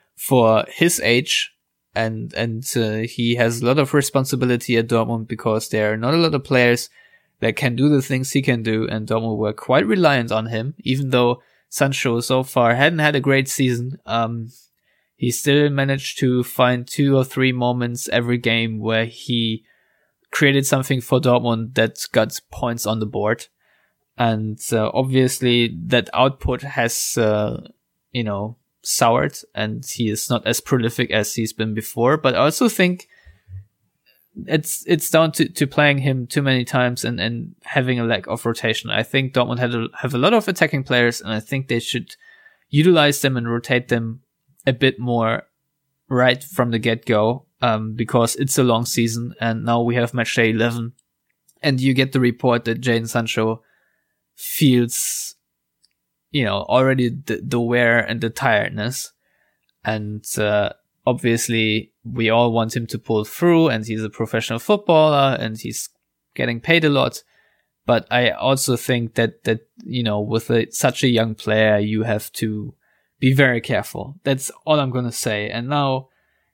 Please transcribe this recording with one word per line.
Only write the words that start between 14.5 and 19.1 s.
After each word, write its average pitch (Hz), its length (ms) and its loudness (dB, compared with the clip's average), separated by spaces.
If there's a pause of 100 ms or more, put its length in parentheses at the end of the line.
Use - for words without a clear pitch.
he 123 160 -2
still 147 380 2
managed 139 500 -2
to 123 240 2
find 123 440 0
two 139 300 2
or 131 80 4
three 131 260 0
moments 123 580 -2
every 120 280 0
game 113 420 0
where 110 260 0
he 113 600 -4 (640)